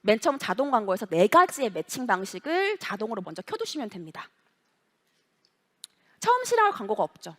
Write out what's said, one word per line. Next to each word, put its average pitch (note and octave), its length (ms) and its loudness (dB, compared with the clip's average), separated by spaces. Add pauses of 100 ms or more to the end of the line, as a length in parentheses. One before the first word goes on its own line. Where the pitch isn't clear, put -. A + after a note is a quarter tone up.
맨 G#3 180 4
처음 C#4 180 2
자동 C4+ 360 -2
광고에서 G#3 340 0
네 F3 220 4
가지의 D#4 420 4
매칭 G#3 380 -6
방식을 D#4 680 -2
자동으로 G#3 460 -8
먼저 D#3+ 160 -12
켜두시면 D4+ 480 -8
됩니다. E3+ 400 -14 (1900)
처음 B4 260 2
실행할 A4 280 4
광고가 G3+ 320 -2
없죠. - 340 -10